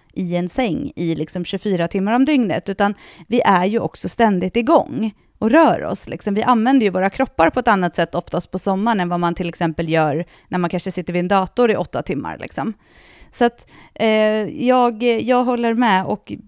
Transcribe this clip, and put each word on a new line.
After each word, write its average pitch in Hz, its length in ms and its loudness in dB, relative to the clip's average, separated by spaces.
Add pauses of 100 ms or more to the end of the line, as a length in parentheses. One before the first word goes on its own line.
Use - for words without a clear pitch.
(140)
i 175 220 -4
en 175 140 -2
säng 226 460 -4
i 165 200 -2
liksom 160 300 -6
tjugofyra 185 420 -2
timmar 202 260 -2
om 262 120 4
dygnet, 214 440 0
utan 202 260 0 (320)
vi 240 140 0
är 185 240 2
ju 214 140 0
också - 300 -6
ständigt 190 480 0
igång 220 560 0 (240)
och 220 140 0
rör 247 320 4
oss. 131 260 -8
Liksom, 202 240 -4
vi 208 100 0
använder 240 420 4
ju 196 40 2
våra 185 200 0
kroppar - 400 0
på - 100 -2
ett 240 80 -2
annat 185 280 2
sätt 170 200 -2
oftast - 360 -6
på 185 80 -6
sommaren 202 400 0
än 175 100 -2
vad 175 100 -2
man 170 160 0
till 175 140 -4
exempel 165 400 -4
gör 160 360 0 (220)
när 180 120 -4
man 175 100 0
kanske 185 220 -4
sitter 170 220 -6
vid 180 60 0
en 180 80 0
dator 202 440 2
i 190 40 0
åtta - 260 -4
timmar, 87 360 -6
liksom. - 360 -8 (640)
Så 240 80 4
att, - 200 -4 (300)
eh, 214 720 0
jag, 240 360 2
jag 240 400 2
håller 233 300 0
med 214 320 2
och - 280 -6 (140)